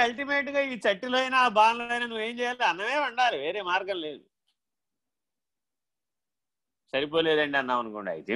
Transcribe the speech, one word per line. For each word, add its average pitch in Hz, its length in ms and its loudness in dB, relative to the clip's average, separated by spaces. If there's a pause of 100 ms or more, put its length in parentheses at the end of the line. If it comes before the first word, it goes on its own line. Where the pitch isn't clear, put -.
అల్టిమేట్‌గా 277 540 -2 (100)
ఈ 247 60 -6 (100)
చట్టిలో 247 380 0
అయినా 262 240 2
ఆ - 100 -4
బాణలో 233 380 4
అయినా 240 160 -4
నువ్వేం 226 280 -4
చేయాలి? 247 300 -2
అన్నమే 208 340 -2
వండాలి, 240 400 0
వేరే 185 160 -4 (120)
మార్గం 190 340 -2
లేదు. 143 180 -12 (2750)
సరిపోలేదండి 151 680 2
అన్నావు 127 220 0
అనుకోండి, 107 320 -6
అయితే 80 220 -8